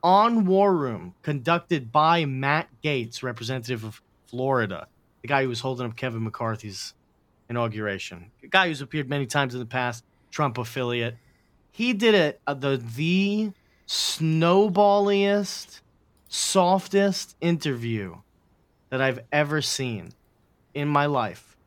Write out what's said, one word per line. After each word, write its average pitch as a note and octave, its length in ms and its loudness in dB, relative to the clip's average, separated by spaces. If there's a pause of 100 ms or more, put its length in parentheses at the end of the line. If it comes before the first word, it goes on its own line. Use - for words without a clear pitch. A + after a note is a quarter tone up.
on G#3 420 6
War F#3+ 300 4
Room A2 480 -4
conducted D3 680 -2
by D#3+ 320 4
Matt C#3 440 -2 (140)
Gaetz, C3 400 -4
representative A#2+ 600 -6
of G#2+ 180 -14 (240)
Florida, A#2+ 640 -2 (340)
the A#2+ 60 -14
guy C#3 160 2
who C3 40 -2
was A#2 120 -6
holding B2+ 260 -6
up A2+ 100 -8
Kevin A#2 280 -6
McCarthy's G#2+ 720 -8 (540)
inauguration, G#2+ 840 -6 (100)
a - 60 -20
guy F#3 180 4
who's D#3 140 -4
appeared C#3+ 280 -6
many C#3+ 180 -2
times C3 280 0
in B2+ 60 -8
the A#2+ 60 -10
past, B2 380 -4 (280)
Trump C3+ 260 -2
affiliate. A#2+ 560 -4 (560)
He A#3+ 220 -2
did A3 240 4
it, D#3 300 2
uh, C#3+ 80 -2
the, C3+ 220 -2 (200)
the G3 560 0 (1160)
snowballiest, G3+ 1080 2 (480)
softest F#3+ 1120 2
interview A#2 760 -2 (760)
that C3 100 -2
I've C3 200 0 (120)
ever D3 300 0
seen A2 480 -6 (640)
in C#3+ 140 -4
my D3 180 2
life. A#2+ 500 -4 (100)